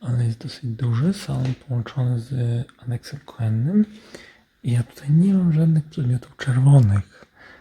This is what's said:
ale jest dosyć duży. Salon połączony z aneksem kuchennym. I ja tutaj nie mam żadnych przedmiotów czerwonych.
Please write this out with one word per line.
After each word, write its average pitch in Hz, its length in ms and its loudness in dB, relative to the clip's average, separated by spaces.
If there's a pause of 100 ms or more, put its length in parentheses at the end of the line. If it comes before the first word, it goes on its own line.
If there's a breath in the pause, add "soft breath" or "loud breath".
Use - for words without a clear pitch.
ale 120 240 -2
jest 113 180 -4
dosyć - 260 -10
duży. 120 440 -2
Salon 131 400 -4 (140)
połączony 123 520 -4
z 120 140 -10 (440)
aneksem 120 480 -10
kuchennym. 123 600 0 (760 loud breath)
I 123 80 -4
ja 120 120 0
tutaj - 280 -6
nie 180 220 4
mam 180 200 2
żadnych 156 320 2
przedmiotów 123 520 -4
czerwonych. 127 880 4 (360 loud breath)